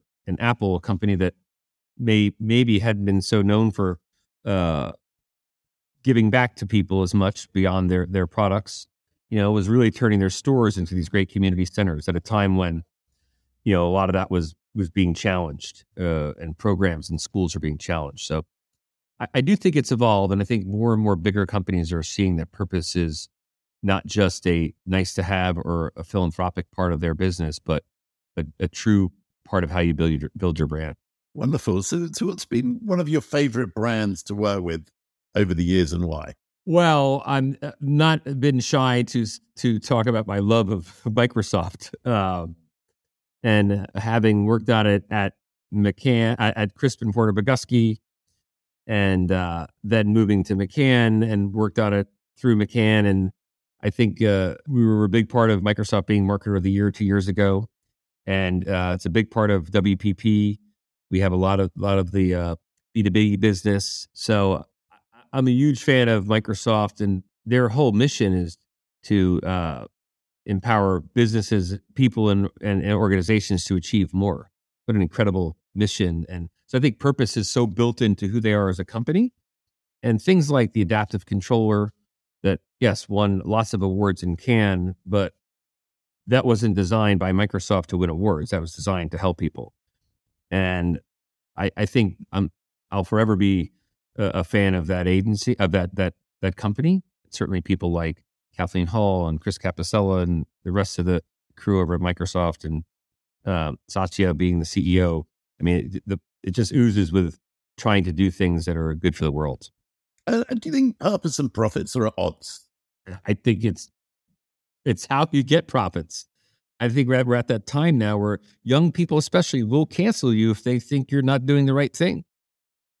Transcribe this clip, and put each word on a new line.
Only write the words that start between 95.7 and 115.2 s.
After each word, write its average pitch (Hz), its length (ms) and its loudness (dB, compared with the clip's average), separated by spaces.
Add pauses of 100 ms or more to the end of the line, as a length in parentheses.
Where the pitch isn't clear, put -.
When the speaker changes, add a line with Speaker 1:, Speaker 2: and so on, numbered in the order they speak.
Speaker 1:
that, 92 240 0
that, 92 180 -2 (280)
that 95 140 -2
company. 151 480 0 (260)
Certainly 92 320 -4
people 87 300 -2
like 85 320 -4 (320)
Kathleen 90 320 -2
Hall 95 400 0
and 80 140 -4
Chris - 160 -6
Capossela 95 640 -2
and 85 240 -2 (180)
the 90 80 -6
rest 95 280 -2
of 87 60 -2
the 90 180 0 (320)
crew 98 260 0
over 87 140 -2
at 80 60 -4
Microsoft 87 640 -2
and, 80 180 -6 (640)
uh, 82 280 -2 (140)
Satya 92 460 -2
being 87 260 0
the 80 60 -4
C 90 320 0
E 90 60 4
O. 82 220 -2 (340)
I - 40 -6
mean, 87 320 0
it, - 100 -10
the, 98 140 -6 (240)
it 95 80 -6
just 107 200 -2
oozes 104 400 2
with 90 280 0 (380)
trying 101 260 2
to 90 100 -4
do 92 160 2
things 87 360 -2
that 82 120 -4
are 80 160 -4
good 82 220 -2
for 82 100 -2
the 76 60 0
world. 71 400 -6 (560)
Speaker 2:
Uh, 233 220 0
do 247 200 -6
you - 20 -8
think 269 280 0
purpose 180 400 -2
and 135 120 -4
profits - 440 -4
are 113 120 0
at 107 100 -6
odds? - 500 -8 (580)
Speaker 1:
I 107 80 0
think 104 300 0
it's - 260 -4 (960)
it's 117 240 -2
how 143 220 0